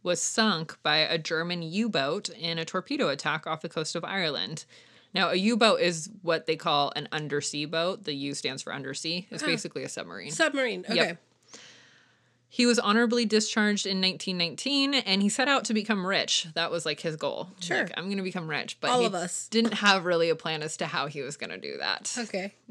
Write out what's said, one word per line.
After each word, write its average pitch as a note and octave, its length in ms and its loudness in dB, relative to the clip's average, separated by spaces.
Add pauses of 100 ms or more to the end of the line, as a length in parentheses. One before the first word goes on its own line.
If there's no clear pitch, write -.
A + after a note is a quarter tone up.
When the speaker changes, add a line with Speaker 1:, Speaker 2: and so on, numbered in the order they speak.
Speaker 1:
was F3 180 0
sunk F#3+ 640 0
by D3+ 140 4
a D#3 200 2
German E3+ 440 -2
U-boat F3 680 0
in E3 300 -4
a E3 60 -2
torpedo A3+ 440 -2
attack D3 360 -2
off D#3+ 180 -4
the F3 60 -6
coast D#3 280 -4
of E3 80 -6
Ireland. D#3 600 -4 (500)
Now, F3+ 160 2
a F3 40 2
U-boat G#3 460 6
is E3+ 300 2 (120)
what D#3+ 240 2
they D#3+ 80 2
call D3 400 2
an D3 160 -6
undersea D3 540 -2
boat. E3+ 400 -2
The D3 100 -4
U C#3 200 -6
stands C3+ 280 -6
for - 100 -8
undersea. C#3 600 -6
It's E3+ 100 -6
Speaker 2:
Uh-huh. D4+ 80 0
Speaker 1:
basically E3 320 -4
a C3+ 60 -6
submarine. F2+ 420 -10
Speaker 2:
Submarine. C4 580 0
Speaker 1:
Yep. A3+ 160 2
Speaker 2:
Okay. E3+ 140 -4 (1300)
Speaker 1:
He B3 180 2
was A#3 120 6
honorably A#3 480 4
discharged G#3 580 2
in F#3+ 160 0
nineteen F#3 380 -2
nineteen, C#4 560 0
and G3 280 2
he G3+ 60 6
set C4 200 2
out C#4 180 4
to A#3 80 0
become G3+ 320 0
rich. F3+ 480 0
That E3 160 0
was, E3 160 -4
like, D3+ 140 -2
his D#3 160 -4
goal. D3 320 -4 (120)
Speaker 2:
Sure. - 220 -2
Speaker 1:
Like, F#3 160 -6
"I'm F3 100 -6
gonna G3 140 -2
become F3 260 -4
rich." D3 320 -4
But A#3 100 0
Speaker 2:
All B3 100 4
Speaker 1:
he A#3 60 4
Speaker 2:
of G3 80 0
us. - 340 -4
Speaker 1:
didn't A3+ 260 4
have G3+ 300 6
really E3+ 260 4
a D#3+ 60 2
plan D#3+ 260 -4
as D#3 160 -6
to E3+ 80 -2
how D3+ 220 -2
he D3 120 -8
was C3 160 -8
gonna F#2 220 -8
do C#2+ 200 -8
that. - 380 -4
Speaker 2:
Okay. G#3 380 -6 (160)